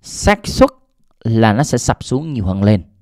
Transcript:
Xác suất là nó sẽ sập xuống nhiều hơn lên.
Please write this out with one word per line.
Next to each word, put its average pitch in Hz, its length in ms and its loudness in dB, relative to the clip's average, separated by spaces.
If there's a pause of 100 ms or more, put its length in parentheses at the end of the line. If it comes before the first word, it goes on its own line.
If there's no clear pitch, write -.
Xác - 460 -4
suất - 220 2 (540)
là 113 300 2
nó 123 100 0
sẽ 127 140 -2
sập - 260 -4
xuống 147 300 -6
nhiều 110 120 -4
hơn 95 180 -2
lên. 101 200 2 (180)